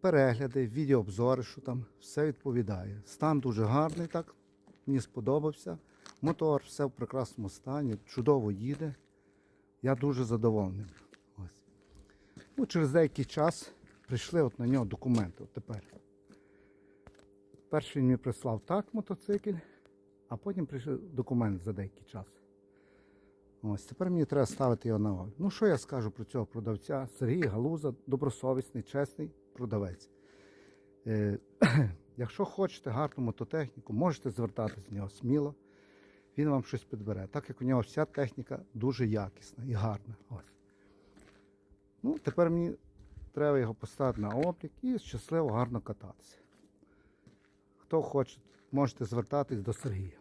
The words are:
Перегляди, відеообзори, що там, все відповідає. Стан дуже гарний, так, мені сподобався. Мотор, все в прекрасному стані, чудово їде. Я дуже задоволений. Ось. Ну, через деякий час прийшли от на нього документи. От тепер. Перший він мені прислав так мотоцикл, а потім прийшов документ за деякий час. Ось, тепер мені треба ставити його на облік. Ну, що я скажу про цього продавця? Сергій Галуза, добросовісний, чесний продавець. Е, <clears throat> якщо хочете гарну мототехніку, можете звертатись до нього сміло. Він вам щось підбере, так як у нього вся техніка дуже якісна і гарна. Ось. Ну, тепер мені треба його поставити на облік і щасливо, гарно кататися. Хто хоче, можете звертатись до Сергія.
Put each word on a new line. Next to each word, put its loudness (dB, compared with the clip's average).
Перегляди, 4
відеообзори, 2
що -14
там, -4
все -2
відповідає. -2
Стан 2
дуже 2
гарний, 2
так, -6
мені 2
сподобався. -2
Мотор, 2
все -4
в -4
прекрасному -6
стані, -4
чудово 4
їде. -4
Я 4
дуже 0
задоволений. 2
Ось. -16
Ну, 2
через 2
деякий 4
час 0
прийшли 0
от 2
на 0
нього 4
документи. 0
От -20
тепер. -8
Перший -2
він 6
мені 6
прислав -2
так -2
мотоцикл, -4
а -6
потім -4
прийшов -4
документ 0
за -4
деякий -8
час. -14
Ось, -4
тепер -4
мені 2
треба 2
ставити 0
його 2
на 2
облік. -8
Ну, 0
що 2
я 4
скажу -4
про -10
цього -2
продавця? -4
Сергій 0
Галуза, -2
добросовісний, 0
чесний -4
продавець. -4
Е, 2
<clears throat> 0
якщо -4
хочете -4
гарну -2
мототехніку, -6
можете 0
звертатись -4
до -10
нього -6
сміло. -2
Він 2
вам 2
щось -6
підбере, -6
так -6
як -12
у -4
нього 4
вся 0
техніка -6
дуже 0
якісна -4
і -4
гарна. -2
Ось. -14
Ну, 0
тепер 2
мені 0
треба 2
його 0
поставити -2
на -2
облік -2
і -2
щасливо, -2
гарно 0
кататися. -14
Хто 2
хоче, 0
можете 2
звертатись 0
до -2
Сергія. -6